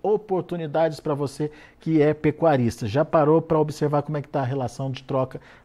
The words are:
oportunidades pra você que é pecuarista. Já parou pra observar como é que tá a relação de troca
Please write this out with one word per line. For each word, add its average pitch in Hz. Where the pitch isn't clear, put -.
oportunidades 165
pra 151
você 147
que 160
é 151
pecuarista. 147
Já 135
parou 156
pra 156
observar 147
como 151
é 143
que -
tá 147
a 131
relação 135
de 127
troca 131